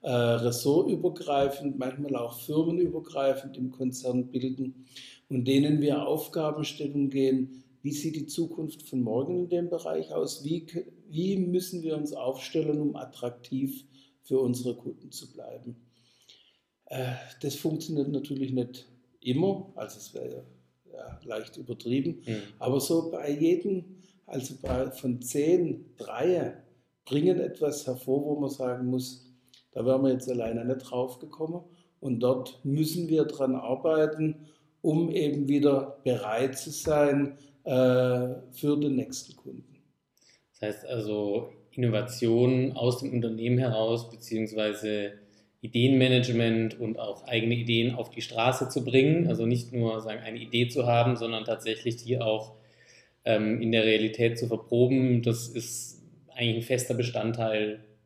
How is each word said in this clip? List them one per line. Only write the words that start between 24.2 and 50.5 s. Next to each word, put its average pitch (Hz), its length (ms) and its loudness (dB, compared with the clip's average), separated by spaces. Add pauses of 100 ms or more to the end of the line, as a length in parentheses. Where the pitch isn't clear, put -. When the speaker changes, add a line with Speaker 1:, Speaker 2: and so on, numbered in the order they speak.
Speaker 1:
also - 340 -8
bei, 131 300 -2
von 123 320 -4
zehn, 160 640 0 (100)
drei 139 580 0 (500)
bringen 165 360 2
etwas - 460 -2
hervor, 131 380 0
wo 147 160 -2
man 135 100 -2
sagen 127 360 -4
muss, 127 400 -4 (460)
da 117 120 -4
wären 131 180 4
wir 131 100 6
jetzt 127 180 -2
alleine 117 340 -2
nicht 131 260 -2
drauf 127 280 -2
gekommen. 170 440 -8 (360)
Und 127 220 -2
dort 127 420 0
müssen 156 460 0
wir 156 160 4
dran 131 320 0
arbeiten, 156 880 0 (360)
um 165 280 2
eben 147 380 0
wieder 139 560 4
bereit 120 540 0
zu - 120 -10
sein, 143 680 2 (260)
äh, 127 720 4 (160)
für 147 280 0
den 143 180 0
nächsten - 380 -6
Kunden. - 440 -18 (760)
Speaker 2:
Das - 160 -4
heißt - 180 -8
also, 104 640 -2 (220)
Innovation 123 1000 2
aus 120 260 0
dem 135 160 -6
Unternehmen 117 440 0
heraus, 117 520 0
beziehungsweise 107 1040 -4 (500)
Ideenmanagement 120 1160 4
und 113 200 -4
auch 107 260 -8
eigene 117 300 0
Ideen 120 400 2
auf 120 160 -8
die 113 100 -12
Straße 123 480 0
zu 123 160 -4
bringen, 147 420 6
also 113 200 0
nicht 120 260 0
nur, 113 280 0
sagen, 110 200 -8
eine 117 180 -10
Idee 117 300 2